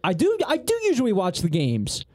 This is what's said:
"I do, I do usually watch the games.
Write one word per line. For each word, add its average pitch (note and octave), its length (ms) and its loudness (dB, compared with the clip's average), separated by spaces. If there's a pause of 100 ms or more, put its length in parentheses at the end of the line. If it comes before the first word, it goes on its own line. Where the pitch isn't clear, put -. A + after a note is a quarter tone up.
"I F#3 100 0
do, F4 220 2 (100)
I D#4 120 0
do B3+ 160 -2 (120)
usually B3+ 280 2
watch F3+ 280 0
the F3 80 0
games. B2+ 540 0 (120)